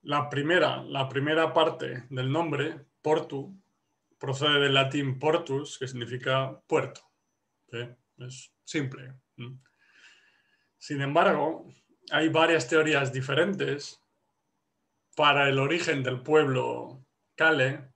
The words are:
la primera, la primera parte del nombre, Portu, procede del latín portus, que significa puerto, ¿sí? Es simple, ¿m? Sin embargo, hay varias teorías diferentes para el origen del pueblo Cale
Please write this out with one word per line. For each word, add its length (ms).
la 260
primera, 540
la 260
primera 460
parte 560
del 200
nombre, 480
Portu, 580
procede 420
del 140
latín 440
portus, 600
que 100
significa 760
puerto, 340
¿sí? 80
Es 340
simple, 520
¿m? 200
Sin 240
embargo, 680
hay 180
varias 400
teorías 420
diferentes 920
para 320
el 100
origen 440
del 180
pueblo 840
Cale 600